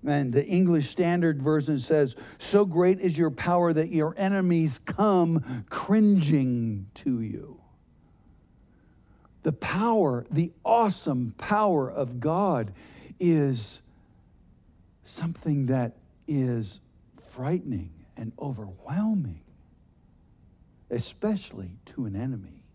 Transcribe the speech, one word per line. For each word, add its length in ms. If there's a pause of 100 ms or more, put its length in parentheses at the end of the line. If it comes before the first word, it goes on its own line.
And 260
the 140
English 420
Standard 540
Version 360
says, 380 (220)
"So 260
great 360
is 180
your 120
power 420
that 180
your 260
enemies 640
come 920
cringing 1300
to 260
you." 400 (1800)
The 100
power, 760
the 220 (120)
awesome 720
power 540
of 300
God 520 (480)
is 640 (1200)
something 640
that 300 (300)
is 540 (520)
frightening 580 (260)
and 220
overwhelming, 1000 (1500)
especially 960
to 180
an 100
enemy. 480 (120)